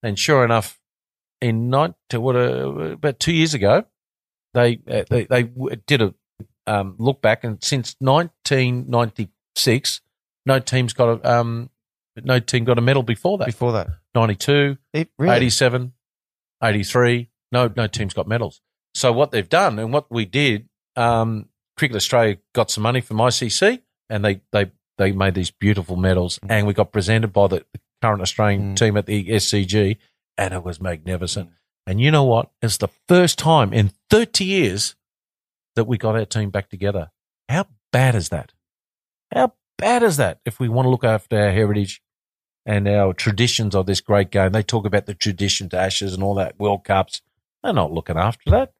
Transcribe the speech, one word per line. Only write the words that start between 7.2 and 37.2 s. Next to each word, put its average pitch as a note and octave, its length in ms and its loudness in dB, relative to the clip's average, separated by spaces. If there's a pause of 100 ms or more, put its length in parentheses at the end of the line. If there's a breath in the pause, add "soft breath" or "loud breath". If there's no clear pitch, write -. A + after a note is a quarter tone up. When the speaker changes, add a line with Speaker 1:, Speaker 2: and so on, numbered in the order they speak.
Speaker 1:
back, A2+ 220 2
and A2+ 200 -8
since - 360 -4
nineteen C3 920 0
ninety-six, - 1120 -2 (420)
no C3+ 140 2
team's B2+ 340 -2
got A#2 320 0
a, B2+ 140 2
um, A#2 320 -6 (520)
no B2+ 180 2
team A#2 240 -2
got A#2+ 120 4
a A#2+ 60 2
medal C3+ 200 4
before B2 360 -2
that. A2+ 80 -2
Speaker 2:
Before A#2+ 260 -2
that. G#2 160 -2 (260)
Speaker 1:
Ninety-two, C#3 640 2 (160)
Speaker 2:
It, D#3+ 160 -4 (100)
really? C3 180 4
Speaker 1:
eighty-seven, B2 560 0 (720)
eighty-three, A#2+ 680 0 (240)
no, B2 240 2
no A2+ 100 -2
team's G2+ 280 -6
got D#2+ 120 -4
medals. G#2+ 340 -4 (340)
So B2+ 180 2
what C#3 180 0
they've G2+ 180 -2
done D#3+ 300 2
and A2 140 -4
what D3 180 -2
we A#2 140 -2
did, A2+ 440 -2 (280)
um, A2+ 520 0 (280)
Cricket C3 200 -2
Australia G#2+ 420 2 (160)
got A#2 160 0
some A2 120 -6
money A#2 180 0
from A2 200 -4
I B2 100 4
C A#2+ 180 -4
C, A3+ 320 0 (300)
and G#2 140 -4
they, G2+ 160 0 (120)
they, G2+ 180 0 (280)
they G2 140 2
made F#2+ 220 0
these F2+ 160 -4
beautiful G2 460 -2
medals, F#2 440 0
Speaker 2:
Mm. G2+ 100 -8
Speaker 1:
and G#2+ 160 0
we G2+ 80 0
got G2+ 180 0
presented A2 400 0
by G2+ 140 4
the F2+ 180 -2 (380)
current G#2 200 0
Australian G2+ 520 0
Speaker 2:
Mm. - 20 -4
Speaker 1:
team G#2+ 200 2
at G#2 100 -2
the G#2 260 -4
S G#2+ 140 0
C G2+ 180 0
G, G2+ 340 0 (380)
and F#2+ 180 -4
it F2+ 100 -8
was F2 160 -10
magnificent. F2+ 680 -6
Speaker 2:
Mm. - 20 -20 (340)
Speaker 1:
And F#2+ 140 -2
you C#3 100 4
know D3+ 140 4
what? A#2 260 2 (100)
It's A2 160 -2
the G2+ 120 -4 (180)
first F3+ 320 4
time D3 340 4
in G2+ 200 2 (180)
thirty A3 340 2
years D3+ 520 -2 (800)
that A#2 80 0
we A#2+ 120 -2
got A2 200 -2
our A2+ 80 -2
team G#2 260 -4
back G2 180 -6
together. G2 420 -6 (380)